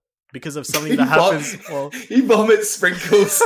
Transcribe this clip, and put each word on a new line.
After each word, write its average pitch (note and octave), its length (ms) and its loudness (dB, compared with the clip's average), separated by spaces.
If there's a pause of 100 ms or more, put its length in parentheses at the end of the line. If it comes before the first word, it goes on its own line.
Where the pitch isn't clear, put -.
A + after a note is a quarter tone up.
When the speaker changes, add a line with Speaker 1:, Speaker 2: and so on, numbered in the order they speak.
(340)
Speaker 1:
because C#3 220 -12
of C#3+ 100 -10
something D3+ 260 -4
Speaker 2:
<laughs> - 20 2
He - 40 0
Speaker 1:
that C#3+ 180 0
Speaker 2:
vom-, F3 240 4
Speaker 1:
happens. B2+ 300 -12
Well, C#3+ 200 -8
Speaker 2:
<laughs> - 200 -16
he A#3+ 120 2
vomits G#3+ 500 2
Sprinkles. F#3 760 0